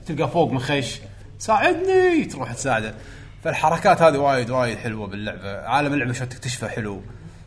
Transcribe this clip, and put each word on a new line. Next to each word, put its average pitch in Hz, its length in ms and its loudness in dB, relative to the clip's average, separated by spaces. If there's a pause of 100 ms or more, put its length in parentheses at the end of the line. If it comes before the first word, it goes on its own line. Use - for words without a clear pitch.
تلقى 147 240 -2
فوق 151 220 2
مخش: 131 480 -2 (380)
"ساعدني." 349 840 4
تروح 123 280 -6
تساعده. 110 420 -2 (500)
فالحركات 160 580 4
هذه 156 160 8
وايد، 135 320 2
وايد 120 280 0
حلوة 110 280 -6
باللعبة. 98 540 -8
عالم 139 320 0
اللعبة 127 200 0
شلون 123 160 -6
تكتشفه - 400 -8
حلو. 104 320 -6 (460)